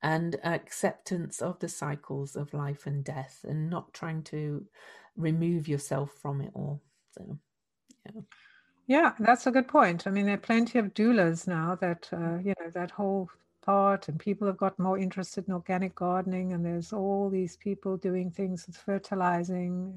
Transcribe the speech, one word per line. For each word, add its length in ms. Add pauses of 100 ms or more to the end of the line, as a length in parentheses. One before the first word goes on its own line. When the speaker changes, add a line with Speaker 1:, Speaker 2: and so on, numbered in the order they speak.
Speaker 1:
and 420
acceptance 960
of 200
the 80
cycles 680
of 160
life 340
and 180
death 440
and 220
not 240
trying 300
to 420 (500)
remove 520
yourself 520
from 220
it 100
all. 300 (300)
So, 260 (680)
yeah. 160 (680)
Speaker 2:
Yeah, 300
that's 300
a 20
good 160
point. 400
I 40
mean, 160
there 80
are 40
plenty 400
of 160
doulas 540
now 320
that, 320
uh, 260
you 220
know, 120
that 200
whole 360 (340)
part, 460
and 120
people 260
have 120
got 200
more 180
interested 520
in 60
organic 420
gardening, 560
and 120
there's 280
all 360
these 280
people 400
doing 340
things 340
with 120
fertilizing 1200